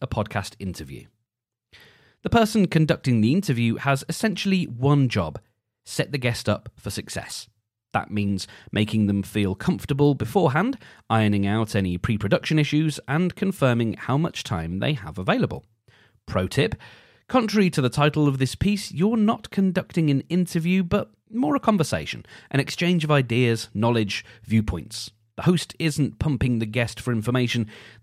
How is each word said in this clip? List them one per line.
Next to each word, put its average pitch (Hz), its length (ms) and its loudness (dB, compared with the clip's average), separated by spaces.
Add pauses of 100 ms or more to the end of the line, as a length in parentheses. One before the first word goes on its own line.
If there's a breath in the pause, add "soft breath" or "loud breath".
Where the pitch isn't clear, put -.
a - 40 -6
podcast - 540 -4
interview. 76 460 -10 (1160 soft breath)
The 190 60 -4
person 220 380 4
conducting 143 540 2
the 110 100 4
interview 117 460 0
has 139 320 0
essentially 190 560 0
one 135 420 2
job: 92 320 -4 (460)
set - 260 -4
the 143 60 -4
guest 120 320 -2
up - 260 -2
for - 140 -12
success. - 580 -10 (460)
That - 180 -2
means 101 380 -2 (200 loud breath)
making 107 380 0
them 101 160 0
feel 101 320 -2
comfortable 147 580 0
beforehand, 170 640 0 (320 loud breath)
ironing 104 380 4
out 107 260 0
any 92 240 0
pre-production 107 640 0
issues, 151 480 0
and 165 260 0
confirming 120 600 0
how - 240 -2
much 170 260 -2
time 85 360 -4
they 123 140 0
have 98 240 -10
available. 156 480 -2 (640 soft breath)
Pro 92 180 0
tip, - 300 0 (540 loud breath)
contrary 214 420 2
to 151 100 -2
the 127 80 2
title 147 380 2
of 135 120 0
this 131 160 -2
piece, 202 360 -2
you're 208 260 0
not 220 320 0
conducting 180 600 0
an 139 180 2
interview, 180 560 0
but 196 280 -2 (200)
more 277 240 0
a 269 60 0
conversation, 147 640 -2 (260 loud breath)
an 135 80 0
exchange 170 460 0
of 151 40 0
ideas, 123 640 2
knowledge, 110 520 0 (180 loud breath)
viewpoints. 107 680 -2 (260)
The - 60 -8
host - 340 0
isn't 147 400 -2
pumping 123 400 0
the 113 80 -2
guest 113 340 -4
for 123 120 -2
information. 120 560 0 (360 loud breath)